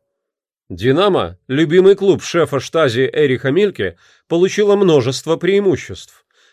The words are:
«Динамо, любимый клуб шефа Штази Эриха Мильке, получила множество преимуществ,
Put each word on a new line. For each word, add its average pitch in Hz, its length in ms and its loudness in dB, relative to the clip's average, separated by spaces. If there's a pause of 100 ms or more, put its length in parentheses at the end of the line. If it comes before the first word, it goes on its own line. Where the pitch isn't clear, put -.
(680)
«Динамо, 127 720 0 (100)
любимый 170 480 2
клуб 196 260 0
шефа 147 380 -2
Штази 131 520 -2
Эриха 135 380 -2
Мильке, 151 480 -2 (300)
получила 196 480 2
множество 156 600 0
преимуществ, 175 880 -4 (280)